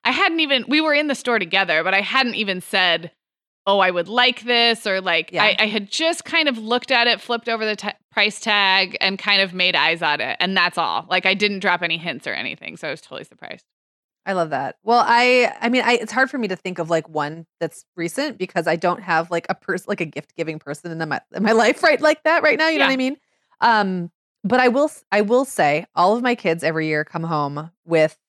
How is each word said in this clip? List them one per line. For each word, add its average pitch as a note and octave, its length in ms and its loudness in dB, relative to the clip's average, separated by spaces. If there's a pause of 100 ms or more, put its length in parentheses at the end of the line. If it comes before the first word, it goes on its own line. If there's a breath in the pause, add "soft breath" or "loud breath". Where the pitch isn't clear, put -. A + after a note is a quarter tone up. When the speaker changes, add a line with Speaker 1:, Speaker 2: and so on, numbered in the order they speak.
Speaker 1:
I A#3+ 60 2
hadn't E4 300 0
even, C#4 260 0
we D4+ 140 0
were D#4 140 0
in D4 120 2
the C#4 80 -2
store A#3+ 240 -2
together, F3 460 0
but F#3+ 100 2
I G3 60 2
hadn't A3+ 340 0
even G3 260 -4
said, F3 520 0 (520)
"Oh, G3 140 2
I F#3 140 4
would F3 160 -4
like B3 340 0
this," A#3 420 2
or, F#3+ 160 -2
like, E3+ 300 -2
Speaker 2:
Yeah. F#3 140 2
Speaker 1:
I, G#3+ 160 4
I G#3+ 60 4
had G#3 220 -4
just E4 360 -2
kind D#4 240 0
of A#3+ 100 -4
looked A3+ 320 -4
at A#3+ 160 4
it, A#3+ 140 0
flipped A#3 280 -6
over A3+ 160 -2
the G#3+ 120 -2
ta-, G#3 180 -8 (160)
price G#3 300 -2
tag, G3 600 2
and F#3+ 200 -2
kind G3+ 200 2
of F3+ 140 0
made F3+ 220 0
eyes E3 260 2
on D3 180 0
it. A#2+ 200 -4
And F#3+ 160 -2
that's F3 220 2
all. B2+ 300 -4
Like, F#3 180 0
I F#3+ 80 4
didn't G3+ 260 -2
drop F3+ 220 0
any E3 140 -4
hints E3 300 -10
or A2 80 -6
anything. - 420 -10
So D#3+ 120 -12
I - 20 -8
was D#3+ 100 -10
totally - 220 -16
surprised. - 420 -18 (600)
Speaker 2:
I F#3+ 100 -4
love E3 160 0
that. C3+ 340 -4
Well, A#3 200 4
I, B3 560 4
I A#3 80 -2
mean, B3+ 160 2
I, A#3+ 100 4
it's A#3 180 -4
hard C4 180 0
for C#4+ 80 -8
me A3+ 80 -4
to F#3 80 -4
think F#3 240 -10
of, D#3+ 120 -4
like, D#3+ 180 0
one D#3 360 -6 (140)
that's - 260 -8 (120)
recent A3 420 -6
because F3 300 -2
I E3 80 2
don't F3+ 260 -2
have, E3+ 300 -2
like, E3+ 160 -4
a - 80 -2
pers-, - 320 -8
like, G3 120 -4
a F3 40 -2
gift - 320 -12
giving D#3 240 -6
person D#3 320 -10
in D#3+ 60 -10
the, E3 80 -4
my, D3 140 -4 (140)
in G3 80 -4
my A3 100 4
<laughs> A3+ 120 4
life B3+ 180 2
right D#4 180 4
like D#4 220 2
that D#4+ 220 2
right D4 120 4
now. D#4 120 0
You D#4+ 100 0
know - 60 2
what B3+ 60 2
Speaker 1:
Yeah. C4 40 0
Speaker 2:
I - 20 -2
mean? C4 200 -2 (440)
Um, F#3+ 500 2 (340)
but A3+ 160 2
I B3+ 80 4
will C4+ 160 2
s-, - 260 -6
I G#3 120 2
will B3 220 2
say D3+ 420 0 (100)
all F#3+ 200 4
of A#3+ 60 -4
my B3 140 0
kids E3+ 260 -2
every D#3 240 -2
year D3+ 180 -2
come E3+ 200 -8
home D3+ 480 -4 (120)
with D#3+ 320 2 (120)